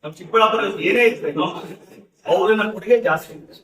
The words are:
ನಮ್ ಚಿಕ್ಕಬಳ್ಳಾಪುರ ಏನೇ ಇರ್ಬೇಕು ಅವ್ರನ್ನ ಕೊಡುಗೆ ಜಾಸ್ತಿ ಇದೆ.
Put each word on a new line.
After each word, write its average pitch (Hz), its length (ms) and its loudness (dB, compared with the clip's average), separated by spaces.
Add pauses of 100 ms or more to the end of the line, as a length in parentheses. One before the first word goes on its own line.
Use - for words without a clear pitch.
ನಮ್ 151 140 -12
ಚಿಕ್ಕಬಳ್ಳಾಪುರ 214 420 2 (300)
ಏನೇ 240 220 4
ಇರ್ಬೇಕು 147 340 -4 (880)
ಅವ್ರನ್ನ 214 320 2 (100)
ಕೊಡುಗೆ 226 220 2 (100)
ಜಾಸ್ತಿ - 320 -4
ಇದೆ. - 240 -20